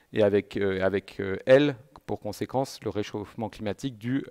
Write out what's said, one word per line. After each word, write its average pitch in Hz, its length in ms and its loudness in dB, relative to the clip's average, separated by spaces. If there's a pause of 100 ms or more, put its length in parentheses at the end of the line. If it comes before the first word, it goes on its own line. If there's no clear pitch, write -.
(120)
et 113 100 2
avec, 101 340 2
euh, 95 260 0
avec, 95 380 -2
euh, 95 160 -4 (100)
elle, 139 300 6 (300)
pour 104 140 -6
conséquence, 113 640 -6
le 107 80 -4
réchauffement 104 600 -8
climatique 110 480 -8
dû, 123 320 -4